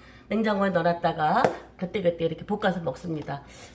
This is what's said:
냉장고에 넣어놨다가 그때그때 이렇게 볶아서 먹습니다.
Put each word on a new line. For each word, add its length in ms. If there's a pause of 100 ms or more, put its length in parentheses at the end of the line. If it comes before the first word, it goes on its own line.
(280)
냉장고에 440
넣어놨다가 720 (340)
그때그때 480
이렇게 200
볶아서 340
먹습니다. 640 (320)